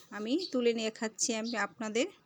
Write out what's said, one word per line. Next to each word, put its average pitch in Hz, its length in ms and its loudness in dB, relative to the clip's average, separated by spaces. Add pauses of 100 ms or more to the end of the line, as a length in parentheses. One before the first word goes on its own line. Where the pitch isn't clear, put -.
(160)
আমি 214 160 -2 (180)
তুলে 240 280 4
নিয়ে 220 200 0
খাচ্ছি 220 320 -2 (100)
আমি 233 140 -4 (120)
আপনাদের। 220 400 0 (200)